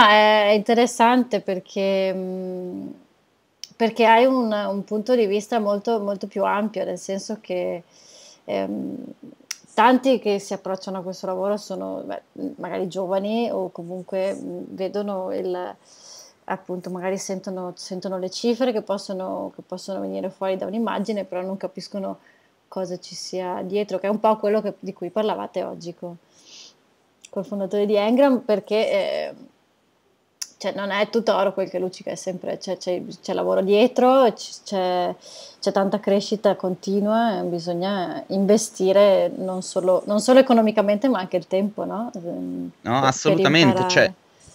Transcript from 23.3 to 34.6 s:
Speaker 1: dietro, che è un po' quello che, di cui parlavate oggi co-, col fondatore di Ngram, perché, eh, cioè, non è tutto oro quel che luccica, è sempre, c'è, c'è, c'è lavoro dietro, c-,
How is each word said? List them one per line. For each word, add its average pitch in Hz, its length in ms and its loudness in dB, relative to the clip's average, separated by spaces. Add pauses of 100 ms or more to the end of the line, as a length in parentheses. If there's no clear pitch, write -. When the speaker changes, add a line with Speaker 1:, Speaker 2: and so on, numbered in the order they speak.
Speaker 1:
dietro, 196 360 -4
che 196 80 -2
è - 20 2
un 214 120 0
po' 220 160 4
quello 214 240 0
che, 196 180 -6
di 185 140 -10
cui 175 160 -10
parlavate 202 540 -4
oggi 170 300 -10
co-, 175 220 -14 (1120)
col 190 160 -8
fondatore 202 420 -2
di 202 100 2
Ngram, 254 480 4
perché, 208 460 0
eh, 151 420 -2 (1200)
cioè, 190 180 -6
non 196 160 -6
è 202 180 0
tutto 226 260 2
oro 190 180 2
quel 185 160 -4
che 180 100 -6
luccica, 185 320 -6
è 170 40 -6
sempre, - 420 -8
c'è, 180 200 -8
c'è, 180 240 -4 (200)
c'è 190 120 -6
lavoro 185 280 0
dietro, 247 720 4
c-, - 300 -16